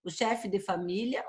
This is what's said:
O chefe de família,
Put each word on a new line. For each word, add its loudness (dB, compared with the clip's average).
O -6
chefe 0
de 2
família, 0